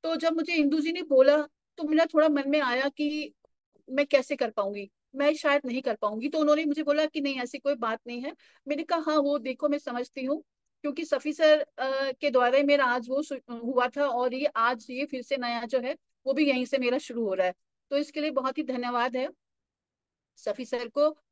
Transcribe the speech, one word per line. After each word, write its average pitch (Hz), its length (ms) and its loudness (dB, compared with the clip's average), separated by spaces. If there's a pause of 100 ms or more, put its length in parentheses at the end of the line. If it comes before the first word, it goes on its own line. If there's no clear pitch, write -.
तो 320 140 -2
जब 330 160 0
मुझे 330 220 -2
इंदु 302 260 2
जी 320 120 0
ने 359 100 -4
बोला, 294 440 6 (300)
तो 330 80 -8
मेरा 311 220 2
थोड़ा 311 220 4
मन 285 180 2
में 294 140 2
आया 262 280 0
कि 302 460 -4 (560)
मैं 277 160 0
कैसे 277 300 2
कर 233 140 -2
पाऊंगी, 202 400 -6 (240)
मैं 285 200 2
शायद 294 300 0
नहीं 254 180 -4
कर 233 120 -2
पाऊंगी। 220 340 -4
तो 320 100 -2
उन्होंने 302 260 2
मुझे 302 180 -2
बोला 294 240 2
कि 302 140 -6
"नहीं, 277 200 -4
ऐसी 247 180 -8
कोई 285 160 -2
बात 226 320 -4
नहीं 240 160 -8
है।" 311 140 -10 (320)
मैंने 294 140 -4
कहा, 330 160 -2
"हाँ, 320 180 0
वो 285 220 2
देखो, 262 300 -4
मैं 285 100 0
समझती 254 460 -8
हूँ, 294 180 -4 (400)
क्योंकि 294 220 -6
सफी 294 280 -2
सर, 311 260 6
अ, 269 540 -4
के 285 180 -2
द्वारा 247 280 4
ही 285 60 4
मेरा 285 200 4
आज 240 240 0
वो 269 140 -2
सु-, 269 180 -8 (100)
हुआ 240 380 0
था 285 180 -2
और 247 280 0
ये 277 120 -2
आज 233 440 0
ये 262 160 -4
फिर 262 160 -8
से 277 140 -4
नया 240 280 -4
जो 240 160 -2
है, 262 160 -6 (300)
वो 269 60 0
भी 285 160 2
यहीं 254 160 0
से 269 140 -2
मेरा 247 200 0
शुरू 233 260 -6
हो 190 100 -2
रहा 185 120 2
है।" 180 80 0 (360)
तो 277 80 0
इसके 294 220 -4
लिए 302 100 -2
बहुत 262 280 -4
ही 302 40 -4
धन्यवाद 247 540 -2
है 262 120 -2 (1080)
सफी 214 280 -6
सर 240 240 -6
को। 302 300 2 (140)